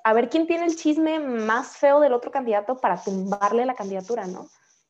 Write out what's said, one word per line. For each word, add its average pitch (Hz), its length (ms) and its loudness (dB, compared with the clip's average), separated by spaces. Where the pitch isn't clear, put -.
a 220 100 4
ver 240 160 2
quién 320 160 2
tiene 339 200 0
el 330 100 0
chisme 311 440 0
más 240 580 -4
feo 285 220 6
del 285 140 6
otro 240 160 -2
candidato 233 500 -2
para 190 220 0
tumbarle 202 640 -2
la 262 80 -4
candidatura, 196 540 -6
¿no? 185 140 -10